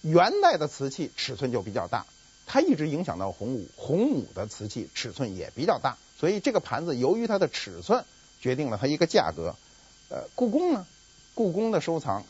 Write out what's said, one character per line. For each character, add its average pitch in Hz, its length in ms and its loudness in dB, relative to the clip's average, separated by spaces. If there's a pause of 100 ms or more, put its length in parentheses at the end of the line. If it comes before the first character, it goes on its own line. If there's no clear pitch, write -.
元 170 280 6 (100)
代 339 140 8
的 151 140 0
瓷 139 200 -4
器 - 280 -6
尺 - 180 -6
寸 127 160 -2
就 117 100 0
比 98 120 -8
较 95 160 -2
大， 113 160 -2 (400)
它 277 160 4
一 330 140 4
直 151 120 -2
影 156 160 -2
响 87 160 -4
到 95 140 -4
洪 120 220 -4
武， 101 200 -6
洪 208 360 0
武 139 220 0
的 101 140 -6
瓷 104 220 -10
器 104 260 -8
尺 117 160 -6
寸 104 240 -6
也 90 180 -10
比 139 120 -4
较 175 140 2
大， 131 180 -2 (200)
所 156 120 2
以 208 100 0
这 240 140 2
个 190 80 4
盘 139 240 -6
子 160 100 -2
由 135 220 2
于 233 100 -2
它 214 120 0
的 175 100 2
尺 87 320 -8
寸 226 240 2 (340)
决 127 160 0
定 139 140 -2
了 107 100 -2
它 135 80 0
一 147 80 2
个 165 100 4
价 104 300 2
格。 82 200 -6 (520)
呃， - 260 -8
故 247 160 0
宫 330 240 2
呢， 190 140 -4 (460)
故 208 180 0
宫 220 200 0
的 175 100 2
收 165 180 -2
藏 104 300 -4